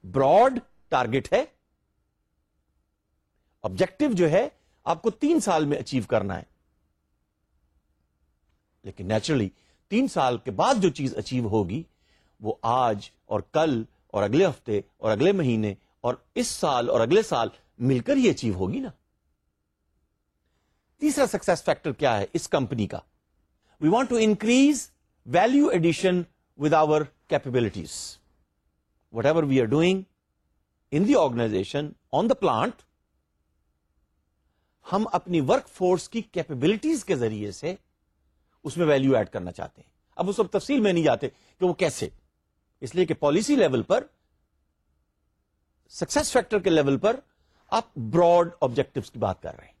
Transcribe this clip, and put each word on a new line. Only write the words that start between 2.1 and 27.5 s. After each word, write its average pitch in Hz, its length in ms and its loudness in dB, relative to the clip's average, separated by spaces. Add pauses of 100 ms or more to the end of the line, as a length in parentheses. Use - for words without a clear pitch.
Objective 185 500 -2
جو 175 180 2
ہے 214 180 2 (360)
آپ 170 180 -2
کو 226 80 0
تین 302 300 0
سال 165 240 0
میں 143 140 -2
اچیو 123 300 -4
کرنا 98 300 -2
ہے، - 40 -12 (2500)
لیکن 95 260 -12
نیچرلی 110 400 0 (400)
تین 240 200 0
سال 127 300 0
کے - 120 -10
بعد 180 280 2
جو 185 100 2
چیز 135 260 -4
اچیو 123 340 -4
ہوگی، 104 340 -2 (580)
وہ 104 220 -6
آج 117 480 0 (140)
اور 107 160 -4
کل 143 440 -2 (220)
اور 101 160 -2
اگلے 131 240 2
ہفتے 113 340 -4 (160)
اور 110 140 -2
اگلے 135 220 2
مہینے 117 420 0 (260)
اور 123 140 -4 (200)
اس 233 120 -2
سال 127 440 -2
اور 117 100 2
اگلے 156 220 4
سال 120 260 -2 (300)
مل 127 200 0
کر 262 180 0
ہی 247 140 4
اچیو 113 240 -2
ہوگی 95 240 -4
نا۔ 262 100 -8 (2000)
تیسرا 285 280 2
success 185 380 -2
factor 156 280 -2
کیا 120 260 0
ہے 101 140 -2
اس - 160 -6
کمپنی 123 380 -2
کا؟ - 120 -10 (840)
We 156 60 4
want 240 220 2
to 240 60 0
increase 233 600 4 (500)
value 240 400 4
addition 175 540 0 (400)
with 151 120 2
our 151 260 4 (340)
capabilities. 120 840 -4 (1000)